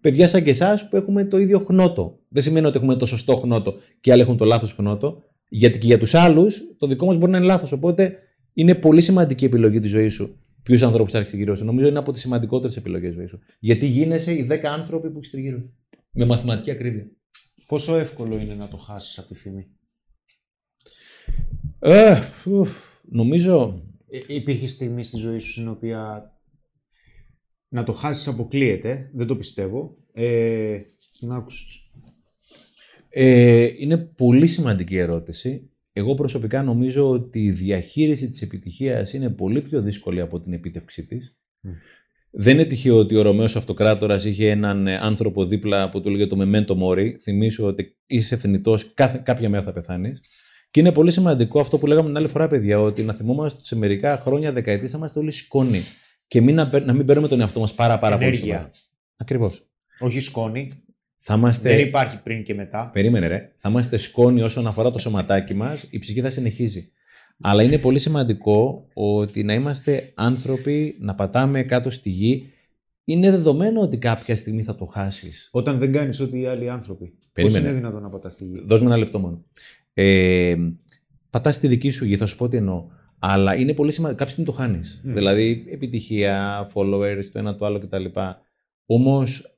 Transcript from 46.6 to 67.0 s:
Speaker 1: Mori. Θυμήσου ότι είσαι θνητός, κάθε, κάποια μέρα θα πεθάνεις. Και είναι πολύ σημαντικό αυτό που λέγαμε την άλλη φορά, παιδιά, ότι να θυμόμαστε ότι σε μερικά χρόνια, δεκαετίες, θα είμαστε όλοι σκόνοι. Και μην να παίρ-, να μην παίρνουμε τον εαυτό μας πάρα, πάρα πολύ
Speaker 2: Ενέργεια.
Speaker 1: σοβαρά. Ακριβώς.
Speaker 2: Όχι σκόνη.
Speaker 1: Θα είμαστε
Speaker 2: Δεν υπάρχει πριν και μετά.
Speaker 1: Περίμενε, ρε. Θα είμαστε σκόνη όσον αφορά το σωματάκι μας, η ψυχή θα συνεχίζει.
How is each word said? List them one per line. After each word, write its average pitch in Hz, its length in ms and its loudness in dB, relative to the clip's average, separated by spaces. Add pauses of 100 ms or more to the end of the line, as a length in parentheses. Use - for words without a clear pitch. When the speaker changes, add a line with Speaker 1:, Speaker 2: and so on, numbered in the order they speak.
Speaker 1:
Mori. 92 260 0 (120)
Θυμήσου 107 440 -2
ότι 98 300 -4 (100)
είσαι 117 300 -2
θνητός, 101 580 0
κάθε, 127 300 0
κάποια 113 260 -2
μέρα 101 140 -2
θα 98 100 -10
πεθάνεις. 92 480 -8 (500)
Και - 80 4
είναι 170 120 8
πολύ 160 200 4
σημαντικό 147 480 2
αυτό 147 180 0
που 147 100 -2
λέγαμε 156 200 4
την 147 100 -4
άλλη 151 100 0
φορά, 156 200 0
παιδιά, 104 320 0
ότι 107 240 0
να 107 100 -4
θυμόμαστε 135 460 -4
ότι - 80 -20
σε - 80 -6
μερικά 107 420 0
χρόνια, 143 340 -2
δεκαετίες, 113 400 -4
θα 147 60 -8
είμαστε 156 220 -8
όλοι 151 120 -4
σκόνοι. 131 480 0 (480)
Και 120 140 4
μην 135 140 6
να 156 140 2
παίρ-, 139 160 0
να 123 80 2
μην 131 120 2
παίρνουμε 147 220 4
τον 135 120 2
εαυτό 110 200 0
μας 107 140 -2
πάρα, 117 260 2
πάρα 104 160 2
πολύ 123 120 2
Speaker 2:
Ενέργεια. 104 260 0
Speaker 1:
σοβαρά. 87 180 -8 (460)
Ακριβώς. 117 500 -4 (320)
Speaker 2:
Όχι 123 200 -4
σκόνη. 120 500 -6 (480)
Speaker 1:
Θα - 160 -6
είμαστε 120 420 2
Speaker 2:
Δεν 143 120 4
υπάρχει 135 360 -2
πριν 113 200 -8
και 107 100 -10
μετά. 104 400 -10
Speaker 1:
Περίμενε, 101 340 2
ρε. 90 300 -6
Θα - 120 -6
είμαστε 120 280 0
σκόνη 123 440 2
όσον 113 260 -2
αφορά 113 240 0
το 120 80 -4
σωματάκι 98 540 -2
μας, 127 360 -8
η 110 100 -10
ψυχή 113 220 -6
θα 131 80 -4
συνεχίζει. 117 580 -6 (540)